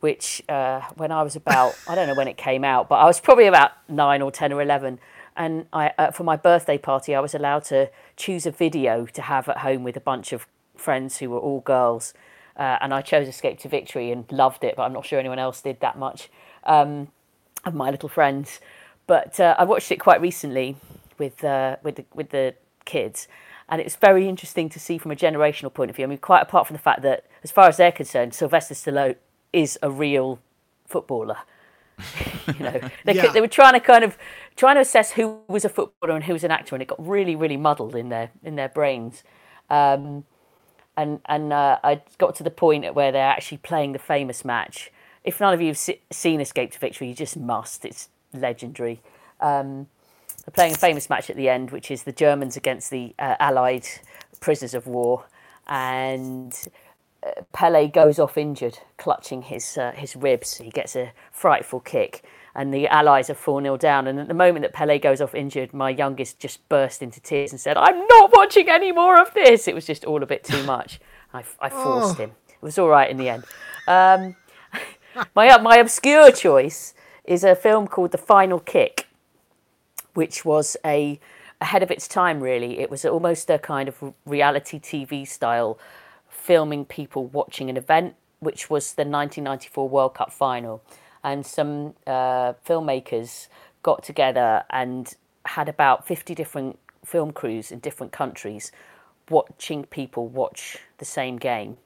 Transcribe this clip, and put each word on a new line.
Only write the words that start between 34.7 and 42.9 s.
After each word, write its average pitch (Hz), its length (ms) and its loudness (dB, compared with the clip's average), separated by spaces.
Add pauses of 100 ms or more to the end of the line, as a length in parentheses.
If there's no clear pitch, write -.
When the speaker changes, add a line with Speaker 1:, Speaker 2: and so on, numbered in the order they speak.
Speaker 1:
to 285 60 4
assess 247 320 2
who 220 340 -4
was 196 180 -4
a 208 40 0
footballer - 480 -6
and 156 80 -8
who 175 80 -4
was 160 100 -6
an 170 80 0
actor, - 240 -4
and 131 80 -8
it 131 60 -14
got - 180 -10
really, 185 300 -2
really 156 200 -4
muddled 139 380 -2
in 120 140 -8
their, 117 220 -8 (120)
in 156 140 -12
their 135 120 -6
brains. 131 540 -4 (480)
Um, 143 540 0 (720)
and, 151 300 -6
and, 151 260 -4
uh, 143 320 2
I 147 180 0 (160)
got - 180 0
to - 60 -14
the 156 80 -6
point 156 340 0
at 80 100 -8